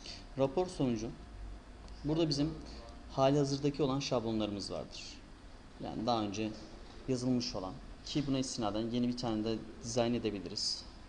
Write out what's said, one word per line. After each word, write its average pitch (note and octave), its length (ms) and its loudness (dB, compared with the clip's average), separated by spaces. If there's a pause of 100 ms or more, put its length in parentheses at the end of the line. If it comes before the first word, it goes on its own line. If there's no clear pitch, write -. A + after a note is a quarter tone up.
(380)
Rapor C3+ 280 4
sonucu. B2 440 2 (920)
Burada D#3+ 240 4
bizim D3 260 2 (580)
hali C#3 260 6
hazırdaki C#3+ 440 4
olan C3+ 180 4
şablonlarımız A2 680 2
vardır. - 340 -6 (800)
Yani F#2 220 -2
daha A#2 160 4
önce G#2+ 280 0 (580)
yazılmış B2+ 460 2
olan F#2 180 -4 (320)
ki C#3+ 220 0
buna C3+ 120 2
istinaden A2+ 520 0
yeni B2 180 4
bir A#2+ 80 0
tane A2+ 280 0
de A2+ 140 2 (240)
dizayn A#2+ 320 2
edebiliriz. G#2 680 -2 (240)